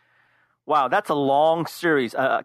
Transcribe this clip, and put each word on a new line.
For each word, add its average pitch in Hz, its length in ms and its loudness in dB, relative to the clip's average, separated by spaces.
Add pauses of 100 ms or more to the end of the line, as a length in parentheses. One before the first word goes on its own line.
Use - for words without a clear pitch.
(680)
Wow, 143 220 2
that's 180 220 0
a 156 40 2
long 147 520 2
series, 143 500 -2
uh, 131 280 -2